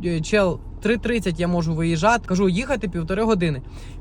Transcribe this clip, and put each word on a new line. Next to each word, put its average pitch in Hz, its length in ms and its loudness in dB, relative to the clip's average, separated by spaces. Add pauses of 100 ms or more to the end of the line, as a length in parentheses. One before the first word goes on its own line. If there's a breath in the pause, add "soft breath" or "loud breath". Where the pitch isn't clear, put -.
е, 170 160 0
чел, 185 400 2 (220)
три 226 140 2
тридцять 196 440 -2
я 170 80 0
можу 165 260 0
виїжджати". 165 540 2
Кажу: 185 200 2
"Їхати 220 400 -2
півтори 175 340 -2
години". 175 400 0 (380 loud breath)